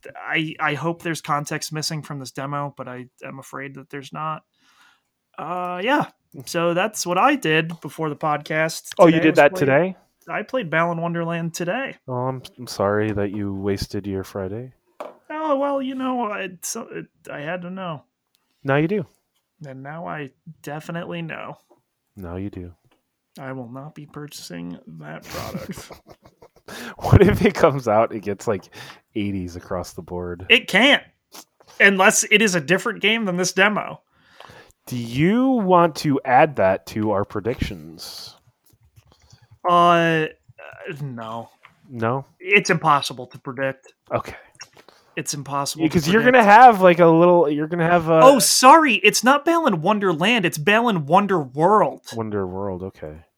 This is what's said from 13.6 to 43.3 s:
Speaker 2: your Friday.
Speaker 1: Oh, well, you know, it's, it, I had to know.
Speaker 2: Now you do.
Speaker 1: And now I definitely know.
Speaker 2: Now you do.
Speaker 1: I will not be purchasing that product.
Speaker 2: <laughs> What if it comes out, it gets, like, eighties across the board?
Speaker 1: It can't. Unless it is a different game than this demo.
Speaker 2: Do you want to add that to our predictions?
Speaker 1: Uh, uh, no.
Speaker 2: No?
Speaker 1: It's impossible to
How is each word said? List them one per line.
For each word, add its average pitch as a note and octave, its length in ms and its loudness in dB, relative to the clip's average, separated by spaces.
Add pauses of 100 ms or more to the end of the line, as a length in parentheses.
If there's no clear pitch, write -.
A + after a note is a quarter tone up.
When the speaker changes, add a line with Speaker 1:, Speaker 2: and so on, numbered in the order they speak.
Speaker 2:
your F#2+ 160 -6
Friday. G#2 520 -10 (540)
Speaker 1:
Oh, D#4 280 -4
well, C#4 260 -4
you C4 120 -8
know, B3+ 400 -4
it's, F#3+ 420 -10
it, E3 300 -14 (240)
I D3 100 -12
had E3+ 220 -10
to F3 80 -14
know. F3+ 340 -10 (600)
Speaker 2:
Now C3+ 120 2
you D#3 120 2
do. G3 180 -4 (600)
Speaker 1:
And C3+ 160 -18
now D#3+ 240 -14
I D3+ 240 -10 (320)
definitely E3+ 600 -10
know. D#3 360 -12 (580)
Speaker 2:
Now F2 200 -12
you G2 140 -8
do. F2 240 -14 (640)
Speaker 1:
I C3+ 140 -12
will B2+ 160 -12
not C3+ 260 -18
be D3 120 -18
purchasing E3+ 720 -16 (200)
that D3+ 260 -16
product. - 720 -14
Speaker 2:
<laughs> - 40 -20 (960)
What - 260 6
if F#3+ 220 4
it G#3+ 100 4
comes C#3 320 2
out, A2 260 2
it G#2 120 -10
gets, G2+ 240 -6
like, G2+ 160 -4 (500)
eighties G2 400 -6
across F2 380 -10
the F2+ 100 -16
board? F2 460 -10
Speaker 1:
It B3 180 2
can't. A#3 380 2 (760)
Unless G3 460 4
it G#3 180 4
is F#3 140 2
a E3+ 40 2
different F3+ 400 -2
game A3 240 0
than F3+ 120 -2
this F3+ 160 -2
demo. F#3+ 500 0 (840)
Speaker 2:
Do B2+ 80 -6
you D#3 540 0
want F3+ 460 4
to C3+ 280 0
add C#3 320 4
that F#2+ 300 0
to G#2+ 260 -4
our G2+ 120 0
predictions? F#2 1080 -10 (1300)
Speaker 1:
Uh, F3+ 80 2
uh, E3+ 540 4 (760)
no. A#2 500 -12 (380)
Speaker 2:
No? B2 380 -4 (140)
Speaker 1:
It's G3 300 0
impossible C#3+ 580 -2
to - 100 -20